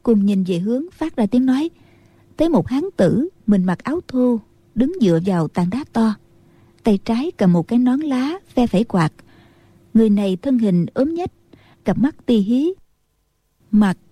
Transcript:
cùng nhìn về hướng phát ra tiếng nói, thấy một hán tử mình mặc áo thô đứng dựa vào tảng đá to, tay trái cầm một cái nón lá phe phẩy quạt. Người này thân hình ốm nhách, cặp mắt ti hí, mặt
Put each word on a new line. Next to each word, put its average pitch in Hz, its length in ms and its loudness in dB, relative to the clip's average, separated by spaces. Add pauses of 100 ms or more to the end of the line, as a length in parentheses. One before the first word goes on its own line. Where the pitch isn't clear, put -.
cùng 208 240 2
nhìn 196 180 0
về 175 140 -2
hướng 247 340 -4
phát 320 240 -8
ra 226 100 0
tiếng 254 200 0
nói, 277 240 0 (680)
thấy 330 120 2
một 208 200 0
hán 277 160 -2 (120)
tử 202 320 0 (180)
mình 202 180 2
mặc 180 140 -2
áo 320 300 -6
thô 247 320 0 (340)
đứng 269 260 0
dựa 170 240 2
vào 180 240 -2
tảng 180 220 -2
đá 254 220 -6
to, 226 220 0 (680)
tay 208 220 2
trái 254 320 -4
cầm 185 160 2
một 170 160 0
cái 240 100 0
nón 254 220 0
lá 285 380 -4 (160)
phe 247 120 2
phẩy 214 180 0
quạt. 170 280 -2 (840)
Người 220 160 4
này 202 260 0
thân 262 220 -2
hình 180 360 0
ốm 302 200 -2
nhách, 359 180 -6 (520)
cặp 190 140 -2
mắt 277 280 -2
ti 240 120 2
hí, 247 340 0 (1000)
mặt 208 280 2 (140)